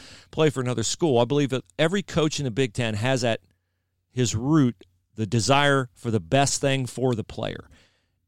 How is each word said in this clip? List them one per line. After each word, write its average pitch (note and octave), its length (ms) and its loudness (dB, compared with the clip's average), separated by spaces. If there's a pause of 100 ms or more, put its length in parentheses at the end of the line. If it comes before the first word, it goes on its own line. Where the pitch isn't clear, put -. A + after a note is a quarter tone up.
(320)
play D#3 180 2
for C3 120 -4
another A#2+ 220 -2
school, C3+ 360 2
I A#2+ 60 4
believe C#3+ 260 0
that B2+ 120 -4 (140)
every E3 240 0
coach D#3 380 -2
in C#3+ 60 -4
the B2 60 -4
Big A#2 220 -2
Ten A2+ 220 -4
has B2 280 0
at A2+ 160 0 (720)
his B2 220 0
root C3 500 2 (300)
the A2 140 -4
desire C3+ 680 2
for - 160 -8
the A2 100 0
best C3+ 400 0
thing C3+ 280 -2
for B2+ 260 -2
the G#2 100 -4
player. - 460 -10 (580)